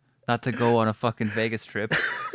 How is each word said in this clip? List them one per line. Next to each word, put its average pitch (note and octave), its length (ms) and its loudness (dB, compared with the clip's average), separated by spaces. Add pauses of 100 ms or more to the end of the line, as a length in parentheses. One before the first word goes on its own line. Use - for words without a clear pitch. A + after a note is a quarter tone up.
(280)
not A#2+ 160 0
to B2+ 80 -2
go A#2 260 4
on A2 100 4
a G#2+ 40 0
fucking A2+ 360 -2
Vegas A2 360 -2
trip. G#2+ 280 -4 (420)